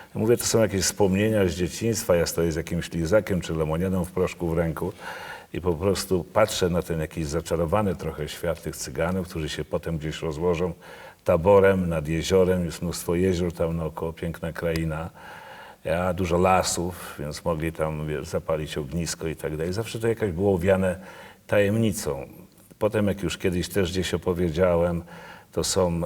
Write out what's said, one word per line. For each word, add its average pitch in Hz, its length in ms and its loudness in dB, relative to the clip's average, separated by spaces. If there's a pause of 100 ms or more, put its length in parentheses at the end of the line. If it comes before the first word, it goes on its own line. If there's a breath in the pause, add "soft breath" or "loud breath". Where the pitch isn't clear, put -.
(140 loud breath)
Mówię, 110 220 4
to - 80 -6
są - 160 2
jakieś 95 240 2
wspomnienia 101 640 4
z 82 60 0
dzieciństwa. 92 640 0
Ja 82 100 2
stoję 85 260 0
z 76 40 -2
jakimś 82 360 -4
lizakiem 87 480 2
czy 82 140 -6
lemoniadą 82 500 0
w 87 80 -8
proszku 87 360 -2
w 82 100 0
ręku 82 340 -2 (600 loud breath)
i - 80 -6
po 87 140 2
prostu 92 500 0
patrzę - 440 2
na 85 140 2
ten 82 180 -4
jakiś 78 260 -4
zaczarowany 85 720 0
trochę 76 320 -6
świat 82 340 -6
tych 78 140 -8
Cyganów, 85 520 -2
którzy 78 200 -6
się 73 160 -6
potem 82 340 -4
gdzieś 76 240 -6
rozłożą 85 500 0 (520 loud breath)
taborem 95 640 6
nad 80 200 0
jeziorem. 90 560 4
Jest 80 180 -6
mnóstwo 87 320 -2
jezior 90 380 2
tam 82 240 -2
naokoło, 80 360 -4
piękna 82 400 -6
kraina. 82 580 -2 (720 loud breath)
Ja, 90 300 0
dużo 87 240 0
lasów, 90 800 2
więc 73 260 -8
mogli 80 280 -2
tam, 78 340 -4
wiesz, 76 200 -4
zapalić 78 520 -4
ognisko 80 500 -4
i 76 80 -6
tak 76 200 -6
dalej. 82 160 -4
Zawsze 110 260 -6
to 113 100 0
jakaś 110 240 0
było 98 220 2
owiane 95 460 2 (460 loud breath)
tajemnicą. 101 800 0 (500)
Potem, 107 280 2
jak 98 160 0
już 85 160 -2
kiedyś 90 300 0
też 95 220 0
gdzieś 92 240 -2
opowiedziałem, 85 880 2 (500 loud breath)
to 82 120 -2
są 85 420 2